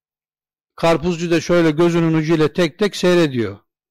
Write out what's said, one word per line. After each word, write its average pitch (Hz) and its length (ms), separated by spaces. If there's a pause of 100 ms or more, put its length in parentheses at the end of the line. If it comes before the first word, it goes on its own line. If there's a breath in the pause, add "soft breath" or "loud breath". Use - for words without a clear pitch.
(760)
Karpuzcu 170 560
da 165 100
şöyle 170 300
gözünün 165 420
ucuyla 156 400
tek 175 260
tek 208 160
seyrediyor. 135 640 (320)